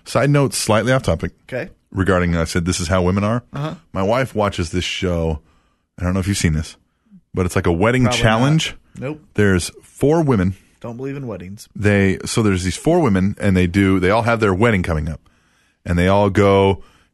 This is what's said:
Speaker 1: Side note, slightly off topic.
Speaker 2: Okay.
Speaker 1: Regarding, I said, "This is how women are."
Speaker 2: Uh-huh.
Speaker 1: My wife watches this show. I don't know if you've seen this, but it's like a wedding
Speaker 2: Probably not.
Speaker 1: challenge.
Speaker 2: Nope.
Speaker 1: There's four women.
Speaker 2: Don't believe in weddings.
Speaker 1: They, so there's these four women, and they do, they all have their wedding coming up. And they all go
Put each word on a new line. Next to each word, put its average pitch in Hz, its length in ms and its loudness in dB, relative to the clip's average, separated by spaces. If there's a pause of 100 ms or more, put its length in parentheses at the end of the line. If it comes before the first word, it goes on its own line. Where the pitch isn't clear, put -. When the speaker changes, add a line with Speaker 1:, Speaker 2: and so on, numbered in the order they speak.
Speaker 1:
Side 135 260 0
note, 143 240 2
slightly 113 380 0
off 131 100 0
topic. 90 300 -2 (120)
Speaker 2:
Okay. 135 260 -10 (200)
Speaker 1:
Regarding, 87 460 2
I 82 80 0
said, 85 200 -4
"This 90 160 -2
is 85 80 -6
how 92 140 0
women 95 220 0
are." 113 180 -2 (100)
Speaker 2:
Uh-huh. 156 220 -8 (180)
Speaker 1:
My 95 100 -4
wife 117 320 -2
watches 98 360 -2
this 90 140 -4
show. 85 560 -4 (580)
I - 60 -10
don't 90 100 -2
know 98 60 -2
if 90 80 -4
you've 101 80 0
seen 85 160 0
this, 78 240 -6 (560)
but 92 140 -2
it's 90 100 -4
like 90 100 -2
a 87 60 2
wedding 113 300 0
Speaker 2:
Probably 123 160 0
not. 120 40 -2
Speaker 1:
challenge. 127 540 2 (220)
Speaker 2:
Nope. 147 240 -12 (120)
Speaker 1:
There's 98 360 2 (120)
four 156 400 0
women. 104 320 0 (260)
Speaker 2:
Don't 117 160 -12
believe 135 200 -10
in 139 100 -12
weddings. 95 480 -14
Speaker 1:
They, 98 520 2
so - 160 -2
there's 95 220 0
these 90 120 -4
four 170 240 0
women, 98 400 2
and 95 160 0
they 92 100 4
do, 95 320 2
they 90 120 2
all 117 120 2
have 117 180 0
their 104 140 2
wedding 101 280 2
coming 78 260 -4
up. 76 120 -10 (680)
And 87 120 0
they 87 100 4
all 101 220 4
go 98 520 4 (320)